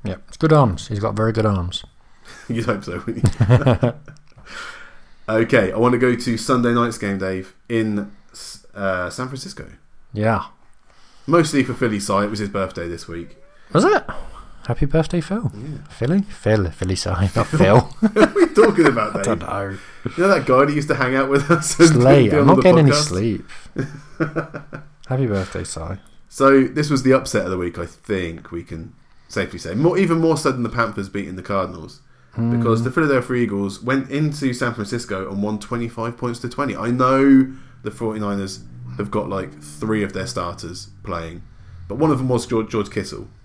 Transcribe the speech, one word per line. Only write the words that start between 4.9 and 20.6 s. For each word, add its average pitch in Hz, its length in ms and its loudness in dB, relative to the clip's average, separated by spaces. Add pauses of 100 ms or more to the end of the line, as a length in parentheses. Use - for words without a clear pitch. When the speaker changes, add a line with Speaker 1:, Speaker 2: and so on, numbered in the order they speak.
Speaker 2:
Okay, 110 440 2
I - 40 -6
want 120 160 4
to 117 60 2
go 123 180 4
to 120 220 -2
Sunday 120 340 2
night's 120 240 0
game, 98 220 -4
Dave, 95 360 -6 (140)
in, 104 440 -2 (600)
uh, 92 360 -4
San 127 180 -8
Francisco. - 400 -14 (460)
Speaker 1:
Yeah. 107 320 0 (800)
Speaker 2:
Mostly 151 360 4
for - 120 -2
Philly's 107 320 -2
side. 101 180 0
It 104 60 -4
was 107 80 -6
his 104 100 -4
birthday 95 400 -6
this 85 180 -10
week. 85 300 -14 (380)
Speaker 1:
Was 202 100 4
it? 392 200 2 (600)
Happy 131 200 0
birthday, 160 340 0
Phil. 196 340 -6
Speaker 2:
Yeah. 131 360 -12
Speaker 1:
Philly? 175 320 0
Phil. 107 480 0
Philly 92 260 -4
side, 92 400 -2
not 117 100 0
Speaker 2:
<laughs> - 20 -14
Speaker 1:
Phil. 101 320 6
Speaker 2:
What - 360 -2
are - 180 4
we 349 120 4
talking - 400 4
about, 117 300 0
Speaker 1:
<laughs> - 0 -
I 98 60 -2
Speaker 2:
Dave? - 20 -2
Speaker 1:
don't 110 160 -2
know. 98 380 -6 (380)
Speaker 2:
You 170 60 0
know 196 60 4
that 165 180 2
guy 127 180 6